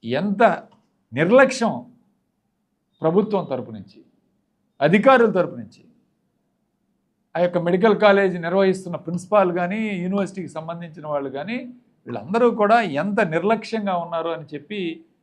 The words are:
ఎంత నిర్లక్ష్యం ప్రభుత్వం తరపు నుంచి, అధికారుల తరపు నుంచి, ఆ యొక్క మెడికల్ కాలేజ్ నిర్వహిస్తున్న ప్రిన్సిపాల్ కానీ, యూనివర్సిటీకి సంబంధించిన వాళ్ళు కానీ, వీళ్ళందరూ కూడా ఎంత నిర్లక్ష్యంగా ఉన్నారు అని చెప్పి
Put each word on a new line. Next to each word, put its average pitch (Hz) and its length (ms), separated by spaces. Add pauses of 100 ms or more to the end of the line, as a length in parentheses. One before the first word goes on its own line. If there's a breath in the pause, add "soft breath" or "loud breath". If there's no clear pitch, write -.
ఎంత 185 400 (680)
నిర్లక్ష్యం 220 760 (1080)
ప్రభుత్వం 180 440
తరపు 123 260
నుంచి, - 340 (760)
అధికారుల 220 500
తరపు 160 240
నుంచి, 113 280 (1500)
ఆ - 20
యొక్క 180 180
మెడికల్ 185 420
కాలేజ్ 196 420
నిర్వహిస్తున్న 185 540
ప్రిన్సిపాల్ 180 560
కానీ, 180 380
యూనివర్సిటీకి 185 580
సంబంధించిన 160 600
వాళ్ళు 143 220
కానీ, 156 280 (480)
వీళ్ళందరూ 185 460
కూడా 220 300
ఎంత 190 400
నిర్లక్ష్యంగా 202 760
ఉన్నారు 170 340
అని 156 240
చెప్పి 160 520 (180)